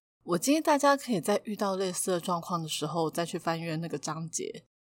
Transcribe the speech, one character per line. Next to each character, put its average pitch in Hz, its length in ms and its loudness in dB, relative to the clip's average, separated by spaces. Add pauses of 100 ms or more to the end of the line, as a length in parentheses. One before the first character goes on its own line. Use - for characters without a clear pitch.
(240)
我 170 140 0
建 285 160 2
议 320 60 4
大 302 160 4
家 277 200 6
可 254 160 -4
以 180 80 2
在 208 240 2
遇 208 120 -4
到 196 200 0
类 190 160 0
似 - 180 -2
的 175 100 2
状 175 200 -2
况 170 220 -4
的 156 60 -6
时 - 180 -4
候 156 240 0
再 170 140 0
去 165 140 -4
翻 165 220 -2
阅 165 160 -4
那 165 120 -4
个 151 100 -4
章 160 300 -6
节。 - 360 -8 (180)